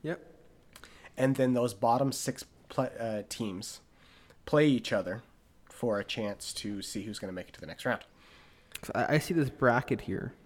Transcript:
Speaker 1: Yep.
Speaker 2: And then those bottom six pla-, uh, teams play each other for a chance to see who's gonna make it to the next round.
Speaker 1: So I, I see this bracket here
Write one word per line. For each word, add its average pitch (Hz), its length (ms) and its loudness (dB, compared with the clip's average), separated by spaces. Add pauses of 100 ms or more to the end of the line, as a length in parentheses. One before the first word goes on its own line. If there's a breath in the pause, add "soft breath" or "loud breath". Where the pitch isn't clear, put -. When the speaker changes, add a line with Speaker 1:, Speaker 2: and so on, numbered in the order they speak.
Speaker 1:
Yep. 160 200 -6 (920 loud breath)
Speaker 2:
And 135 200 2
then 127 180 4
those 120 180 2
bottom 123 380 4
six - 340 -4 (240)
pla-, - 140 0 (160)
uh, 110 300 -2
teams 104 500 -6 (680 soft breath)
play 151 220 6
each 123 260 2
other 95 300 -2 (480)
for 110 260 0
a 101 60 -2
chance 104 500 -6
to 104 300 -6
see - 180 -6
who's 104 160 -8
gonna 95 160 -8
make 90 140 -8
it - 80 -20
to - 40 -16
the - 60 -12
next 80 180 -12
round. 123 180 0 (840 soft breath)
Speaker 1:
So - 100 -10
I, - 220 2
I - 20 6
see 151 160 0
this 147 160 4
bracket 123 520 4
here - 320 -6 (120)